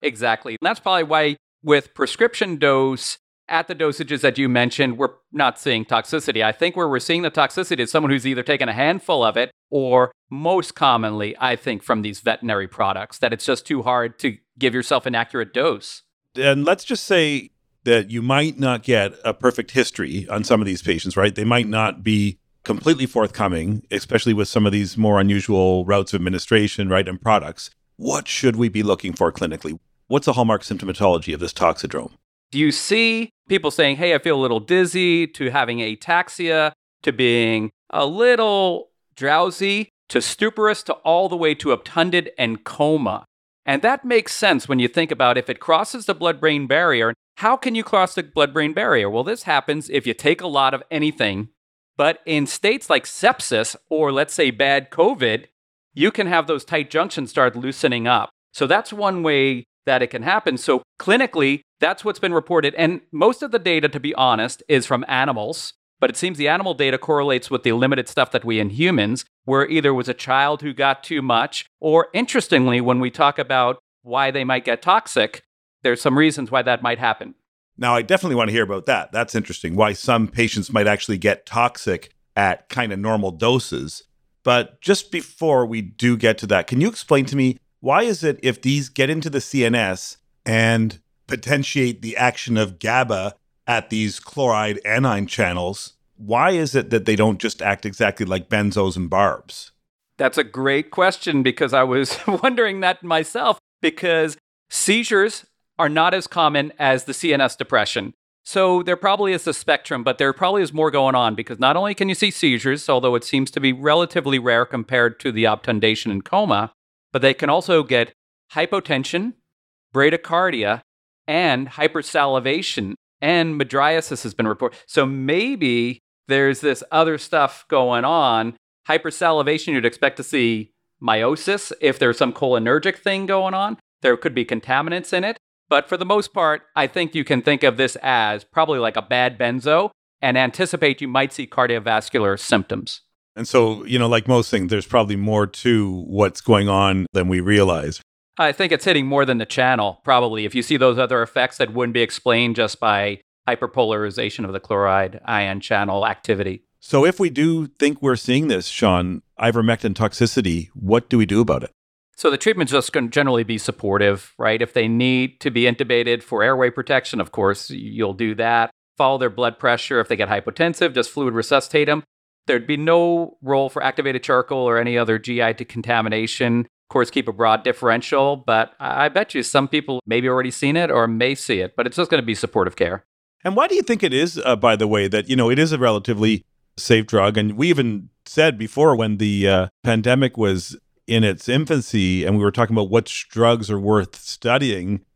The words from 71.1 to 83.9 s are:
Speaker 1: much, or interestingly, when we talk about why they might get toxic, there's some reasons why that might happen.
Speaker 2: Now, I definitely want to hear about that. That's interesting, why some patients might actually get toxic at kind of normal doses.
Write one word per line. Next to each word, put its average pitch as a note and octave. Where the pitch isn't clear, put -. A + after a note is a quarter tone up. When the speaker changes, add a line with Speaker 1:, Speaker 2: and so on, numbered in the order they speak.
Speaker 1:
much, B2
or D#3+
interestingly, D3
when B2
we B2+
talk C#3+
about B2+
why C3
they C3+
might B2+
get A#2
toxic, F3+
there's B2
some C3+
reasons D3
why B2+
that A#2+
might A#2+
happen. A#2
Speaker 2:
Now, A#2+
I A#2
definitely F3
want A2+
to G#2+
hear A2+
about F#2+
that. A2+
That's A2+
interesting, F2+
why G#2+
some A2+
patients A2
might G#2
actually G#2
get G2+
toxic A#2
at F#2+
kind A#2+
of F#2+
normal G#2
doses. E2